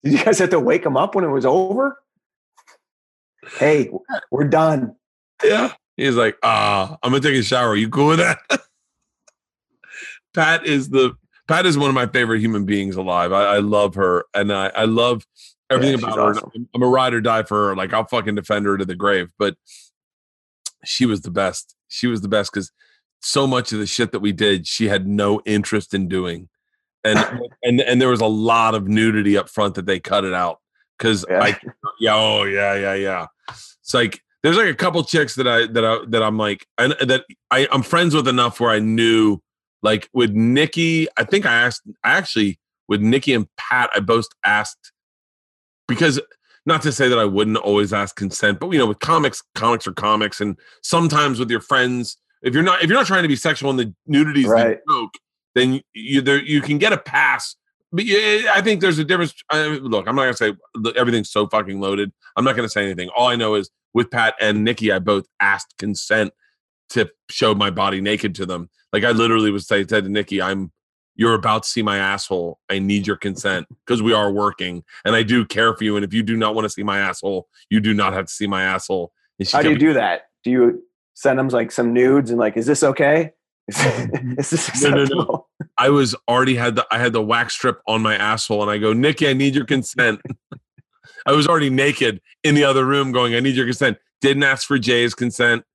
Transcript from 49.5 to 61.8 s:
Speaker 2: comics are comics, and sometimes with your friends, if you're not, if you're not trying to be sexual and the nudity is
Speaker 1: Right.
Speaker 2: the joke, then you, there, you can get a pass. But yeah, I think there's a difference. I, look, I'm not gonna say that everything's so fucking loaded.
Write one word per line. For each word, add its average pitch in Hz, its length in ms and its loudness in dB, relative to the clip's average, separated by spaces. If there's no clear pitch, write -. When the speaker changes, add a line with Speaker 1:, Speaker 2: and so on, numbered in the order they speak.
Speaker 2:
comics 113 320 -2
are 95 60 -8
comics, 107 480 -2
and 101 160 -4
sometimes 147 560 0
with 120 120 -4
your 117 100 -2
friends, 123 560 -2
if 127 120 -2
you're 156 100 2
not, 185 180 2
if 165 60 0
you're 226 100 4
not 190 80 2
trying 185 160 0
to 160 60 0
be 135 80 0
sexual 139 340 -2
and 131 80 -2
the 113 160 -4
nudity 147 360 2
is 120 60 2
Speaker 1:
Right. 113 380 4
Speaker 2:
the - 60 0
joke, 113 200 -2
then 127 260 2
you, 131 260 -2
there, 139 220 2
you 147 180 0
can 147 180 -2
get 208 140 2
a 190 60 -2
pass. 135 560 -2
But 185 140 -2
yeah, 214 480 2
I 196 80 2
think 208 180 0
there's 175 180 2
a 156 60 -2
difference. 170 300 -2
I, 151 160 0
look, 123 420 -2
I'm 123 80 -2
not 139 60 2
gonna 127 140 0
say 107 180 0
that 113 140 -2
everything's 117 340 0
so 104 160 0
fucking 98 320 -4
loaded. 98 320 -2